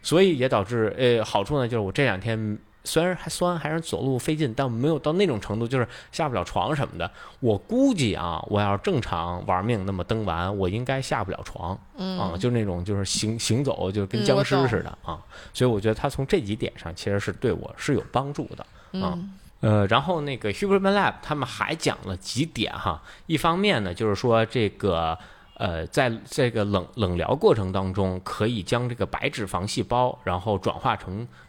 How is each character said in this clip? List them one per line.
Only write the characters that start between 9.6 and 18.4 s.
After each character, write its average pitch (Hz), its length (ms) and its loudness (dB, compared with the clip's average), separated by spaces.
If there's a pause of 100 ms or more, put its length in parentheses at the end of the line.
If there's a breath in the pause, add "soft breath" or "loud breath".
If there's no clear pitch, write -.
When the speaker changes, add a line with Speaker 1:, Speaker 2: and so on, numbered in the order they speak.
Speaker 1:
命 107 220 0
那 98 60 -2
么 95 120 -2
蹬 110 220 -2
完， 87 320 0
我 95 100 2
应 113 160 -2
该 135 160 -2
下 123 240 -2
不 95 60 -6
了 - 140 -6
床， - 340 -6 (180)
Speaker 2:
嗯。 190 220 -6
Speaker 1:
啊， 90 200 -2
就 123 120 0
那 117 140 2
种 87 200 -2
就 104 120 -2
是 98 80 0
行-， 107 340 -2
行 117 260 0
走 92 260 -2
就 101 160 -2
跟 113 180 -2
僵 - 200 4
尸 135 240 2
似 101 140 0
的， - 80 -8
Speaker 2:
嗯， - 20 -14 (120)
我 - 20 -10
懂。 82 80 -6
Speaker 1:
啊。 - 80 -12 (320 loud breath)
所 127 120 2
以 123 40 6
我 104 100 2
觉 110 80 2
得 110 60 4
它 - 140 -2
从 135 180 -2
这 196 140 2
几 104 140 -2
点 - 220 -4
上 85 180 -10
其 - 160 -4
实 101 80 2
是 95 140 -2
对 - 200 0
我 - 260 -6
是 147 160 0
有 101 180 0
帮 139 200 0
助 139 160 -6